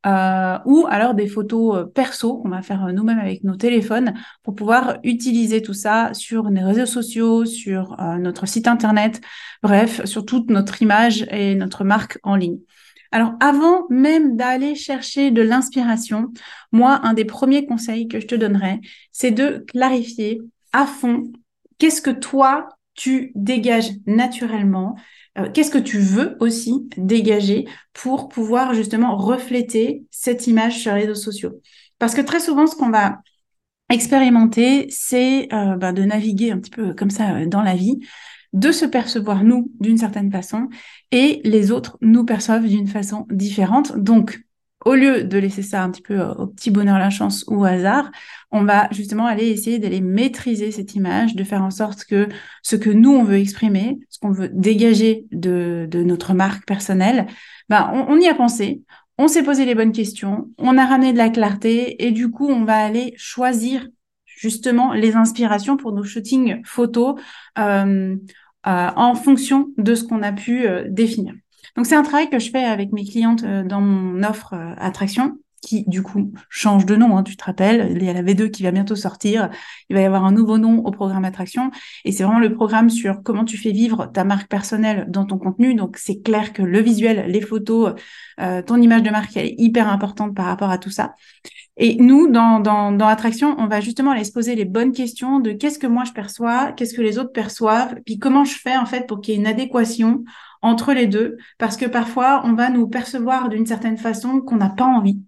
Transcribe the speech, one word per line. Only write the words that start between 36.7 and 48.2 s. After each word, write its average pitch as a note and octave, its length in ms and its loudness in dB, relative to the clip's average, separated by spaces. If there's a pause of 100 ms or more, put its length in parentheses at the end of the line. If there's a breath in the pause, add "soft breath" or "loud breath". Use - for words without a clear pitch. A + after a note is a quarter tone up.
peu G#3 240 -6
comme G3+ 160 0
ça, G3+ 240 -2
euh, D#3+ 120 -4
dans G3+ 160 0
la F#3 120 2
vie, G3+ 240 0 (540 loud breath)
de G#3+ 180 2
se E4 140 0
percevoir, G#3+ 580 -2
nous, A#3+ 380 4
d'une A3+ 180 2
certaine G3+ 320 -2
façon, G#3+ 380 -6 (420 loud breath)
et C4+ 320 2
les G#3+ 300 4
autres - 280 -6
nous A#3 240 6
perçoivent A3+ 440 0
d'une G3+ 180 0
façon G#3 420 -6
différente. G3+ 720 0
Donc, G#3 420 2 (440)
au B3+ 100 4
lieu C4 300 4
de F#3+ 140 -2
laisser G3 240 -2
ça G3 200 -4
un F3+ 80 -2
petit - 120 -14
peu, G3+ 180 -4
euh, - 140 -4
au - 120 -8
petit - 240 -6
bonheur, G3+ 280 4
la F#3+ 100 2
chance G3+ 400 -4
ou G3+ 140 0
au - 20 4
hasard, F#3+ 460 2 (400 loud breath)